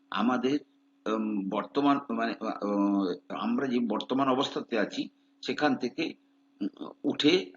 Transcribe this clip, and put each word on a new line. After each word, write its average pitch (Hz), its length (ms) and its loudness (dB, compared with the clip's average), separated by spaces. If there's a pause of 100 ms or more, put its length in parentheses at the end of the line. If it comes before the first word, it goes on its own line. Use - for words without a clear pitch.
আমাদের, 123 500 0 (460)
উম, 107 440 -2
বর্তমান, 135 500 2 (100)
মানে, 113 300 -2
আহ, 101 760 2 (160)
আমরা 117 380 -2
যে 123 120 0
বর্তমান 127 500 0
অবস্থাতে 127 500 0
আছি - 300 -2 (320)
সেখান 135 340 0
থেকে, - 380 -4 (480)
উম, - 280 -6 (140)
উঠে 151 540 2